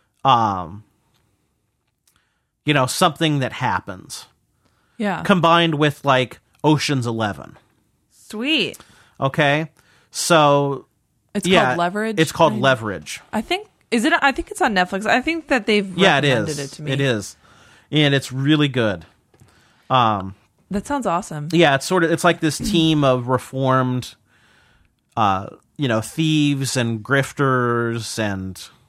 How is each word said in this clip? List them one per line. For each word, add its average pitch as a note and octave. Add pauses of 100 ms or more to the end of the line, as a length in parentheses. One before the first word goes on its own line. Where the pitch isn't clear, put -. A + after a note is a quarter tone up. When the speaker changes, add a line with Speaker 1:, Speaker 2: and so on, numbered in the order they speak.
(240)
Speaker 1:
um, G#2 (1800)
you D3+
know, C3
something D#3
that A#2+
happens. F#2+ (720)
Speaker 2:
Yeah. G3
Speaker 1:
Combined E3
with, D3
like, B2+ (240)
Ocean's C#3+
Eleven. G#2 (520)
Speaker 2:
Sweet. A#3 (420)
Speaker 1:
Okay. D3 (400)
So C#3+ (480)
Speaker 2:
It's G3+
Speaker 1:
yeah, F3
Speaker 2:
called B2+
Leverage? G#3
Speaker 1:
it's D#3+
called D#3
Speaker 2:
I -
Speaker 1:
Leverage. A2+ (120)
Speaker 2:
I A3
think, F#4+ (220)
is A3+
it, E4
I C#4
think -
it's -
on B3
Netflix. F#3+
I A3
think D#4+
that B3
they've G#3 (120)
Speaker 1:
Yeah, F3
it C#3
Speaker 2:
recommended C3
Speaker 1:
is. -
Speaker 2:
it C#3
to D3+
me. D3
Speaker 1:
It C3
is. A#2+ (560)
And D3
it's C3+
really D3
good. A2 (840)
Um, G#2+ (360)
Speaker 2:
That G3
sounds C#4
awesome. D3+
Speaker 1:
yeah, D#3
it's C3+
sort F#3
of, D#3+
it's E3
like E3+
this D#3
team D#3+
of B2+
reformed, C3 (1040)
uh, G2 (280)
you D3
know, A2
thieves C#3+
and A#2
grifters, A#2+
and, F#2+ (280)